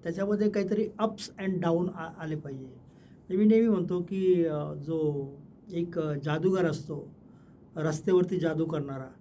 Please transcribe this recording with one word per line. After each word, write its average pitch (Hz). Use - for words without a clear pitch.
त्याच्यामध्ये 202
काहीतरी 208
ups 214
and 180
down 170
आ-, 165
आले 156
पाहिजे. 135
तर 185
मी 208
नेहमी 226
म्हणतो 180
की, 185
अ, 151
जो 147
एक, 170
अ, 156
जादूगार 175
असतो, 151
रस्त्यावरती 175
जादू 160
करणारा 139